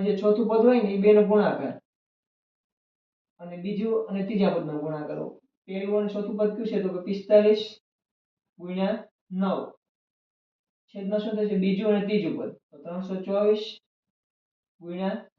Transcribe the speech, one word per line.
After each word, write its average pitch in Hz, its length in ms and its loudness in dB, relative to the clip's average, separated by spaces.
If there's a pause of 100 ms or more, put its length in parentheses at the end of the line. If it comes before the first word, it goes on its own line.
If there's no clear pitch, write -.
જે 208 120 2
ચોથું 208 320 2
પદ 226 160 4
હોય 247 180 6
ને, 196 120 -2
એ 196 60 0
બેનો 208 220 8
ગુણાકાર. 190 520 2 (1700)
અને 175 160 -14
બીજું 196 520 -4
અને 196 160 -4
ત્રીજા 196 300 2
પદનો 156 240 -4
ગુણાકાર. 151 400 -6 (500)
પહેલું 202 320 -2
અને 196 120 -2
ચોથું 208 260 -6
પદ 208 160 2
કયું 220 140 -6
છે? 208 140 -2
તો 185 60 -2
કે 180 140 -6
પિસ્તાલીસ 208 640 4 (920)
ગુણ્યા 190 460 -4 (260)
નવ. 185 280 -2 (1300)
છેદમાં 202 320 -2
શું 214 160 -4
થશે? 202 220 0
બીજું 202 360 2
અને 190 120 0
ત્રીજું 165 320 0
પદ. 113 120 -6 (200)
તો - 80 -20
ત્રણસો 180 440 -8
ચોવીસ 208 420 2 (1160)
ગુણ્યા 190 480 -6 (100)